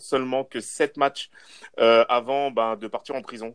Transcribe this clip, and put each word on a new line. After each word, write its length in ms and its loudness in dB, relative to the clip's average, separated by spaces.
seulement 440 -2
que 160 -10
sept 380 -4
matchs, 320 0
euh, 300 8
avant, 420 0
ben, 260 0
de 120 -12
partir 260 -10
en 80 -8
prison 320 -14